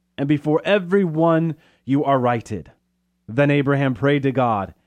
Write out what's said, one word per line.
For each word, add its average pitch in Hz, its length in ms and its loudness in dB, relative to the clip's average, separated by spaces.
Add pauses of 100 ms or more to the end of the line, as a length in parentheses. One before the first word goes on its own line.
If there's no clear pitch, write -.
(180)
and 143 100 -4
before 151 380 0
every 190 380 0
one 165 520 0 (300)
you 139 180 0
are 135 160 2
righted." 113 520 -4 (560)
Then 143 240 2
Abraham 139 420 0
prayed 139 300 0
to 135 80 0
God, 117 420 -2 (140)